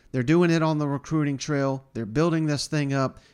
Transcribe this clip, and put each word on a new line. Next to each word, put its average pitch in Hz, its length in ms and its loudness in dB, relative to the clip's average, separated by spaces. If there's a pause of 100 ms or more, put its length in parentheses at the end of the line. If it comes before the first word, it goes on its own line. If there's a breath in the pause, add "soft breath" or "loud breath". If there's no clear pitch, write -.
(100)
They're 131 120 -2
doing 165 280 4
it 165 120 2
on 160 160 0
the 147 80 -2
recruiting 143 520 -2
trail. 135 460 -2 (100)
They're 113 100 -6
building 160 420 0
this 147 200 -2
thing 147 260 -2
up. 135 260 -2 (160 soft breath)